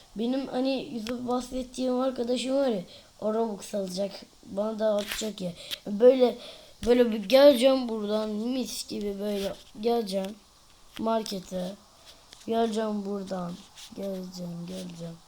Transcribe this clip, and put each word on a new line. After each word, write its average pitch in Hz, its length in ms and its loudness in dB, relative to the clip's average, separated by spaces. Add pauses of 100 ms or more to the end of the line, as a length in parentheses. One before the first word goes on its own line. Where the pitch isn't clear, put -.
(160)
benim 254 320 0
hani 262 460 -2
Yusuf 240 340 -6
bahsettiğim 254 720 -2
arkadaşım 254 560 -2
var 277 120 2
ya, 214 140 0 (400)
o 214 120 0
Robux 214 420 -4
alacak. 190 460 -4 (220)
Bana 208 360 -4
da 214 160 2
atacak 208 460 -4
ya. 175 120 -6 (340)
Böyle, 247 500 6 (480)
böyle 240 260 6
bir 214 120 -2
geleceğim 262 680 8
buradan 214 400 -2
mis 233 580 -4
gibi 208 320 -6
böyle 196 360 -2 (260)
geleceğim 214 540 0 (640)
markete. 202 760 -4 (720)
Geleceğim 220 580 -2
buradan. 190 500 -6 (400)
Geleceğim, 180 720 -8
geleceğim. 175 500 -12 (100)